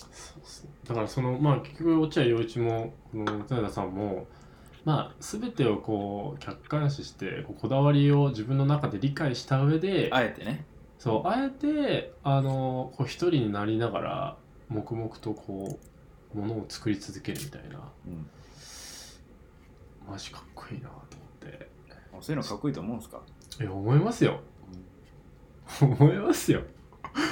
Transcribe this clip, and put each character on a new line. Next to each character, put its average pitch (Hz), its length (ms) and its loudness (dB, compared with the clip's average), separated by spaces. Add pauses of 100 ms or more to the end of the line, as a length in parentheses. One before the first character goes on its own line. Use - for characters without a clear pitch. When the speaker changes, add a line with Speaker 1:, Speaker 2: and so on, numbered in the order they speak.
(120)
Speaker 1:
そ - 260 -18
う - 60 -20
っ - 20 -20
す - 200 -18
ね。 - 40 -16 (180)
だ 123 60 -6
か 113 80 0
ら 104 60 -2
そ 131 160 -4
の、 127 160 0
ま 147 140 6
あ、 - 80 2
結 - 180 -14
局 160 220 4
落 156 180 2
合 139 40 6
陽 117 180 4
一 113 180 -2
も、 113 340 0 (180)
こ 110 60 -8
の 107 300 -2
常 123 160 0
田 101 80 -2
さ 101 140 -2
ん 92 100 -6
も、 98 320 -4 (580)
ま - 260 2
あ、 - 80 -20
全 226 320 -6
て - 140 2
を 104 120 4
こ 101 600 -4
う - 20 -12
客 - 300 -14
観 147 220 2
視 - 120 -6
し - 80 -12
て、 92 360 -6
こ - 100 -10
う - 40 -20
こ - 60 -2
だ 131 100 2
わ 143 140 6
り 143 200 6
を 143 180 6
自 110 140 -4
分 135 160 0
の 139 80 4
中 147 220 2
で 101 100 -4
理 139 160 0
解 147 200 -2
し - 100 -8
た 135 180 2
上 156 160 6
で、 175 340 0
Speaker 2:
あ 127 80 4
え 110 80 2
て - 160 -10
ね。 135 200 -6 (340)
Speaker 1:
そ 110 260 0
う、 - 20 2
あ 240 160 2
え 277 60 0
て、 285 640 -2 (100)
あ 139 180 4
の、 131 540 -2
こ 143 100 -2
う - 20 -8
一 - 220 0
人 - 20 2 (160)
に 104 40 0
な 101 140 -2
り 110 140 0
な 117 100 2
が 92 100 -2
ら、 87 380 -4 (320)
黙 107 260 -4
々 113 220 -6
と 110 160 -6
こ 98 460 -8 (540)
う、 107 40 -8
も 101 100 -4
の 113 80 -4
を 104 140 -6
作 - 200 -6
り 101 80 0
続 98 240 -12
け 98 120 -6
る - 100 -8
み - 60 -10
た - 100 -16
い - 100 -16
な。 - 100 -14 (260)
Speaker 2:
う - 40 -12
ん。 78 180 -10 (1800)
Speaker 1:
マ 98 80 -10
ジ - 140 -12
か - 80 -16
っ - 160 -20
こ - 160 -16
い - 60 -10
い - 40 -10
な - 60 -14
と - 60 -16
思 - 60 -18 (480)
っ - 40 -16
て。 - 180 -18 (440)
Speaker 2:
あ、 - 80 -16
そ 151 120 -4
う - 20 0
い 139 40 0
う - 20 -4
の - 60 -6
か - 80 -6
っ - 40 -8
こ 147 100 -2
い - 20 -2
い 147 40 -4
と 147 60 -8
思 107 120 -6
う 120 40 -6
ん - 40 -10
す - 80 -16
か？ - 120 -14 (380)
Speaker 1:
い - 40 -2
や、 98 80 -4
思 98 240 2
い 147 40 12
ま 208 120 4
す - 120 2
よ。 - 180 2 (1400)
Speaker 2:
う 143 40 8
ん。 139 80 6
Speaker 1:
思 151 200 8
い 190 40 0
ま 214 160 2
す - 180 0
よ。 101 100 4 (720)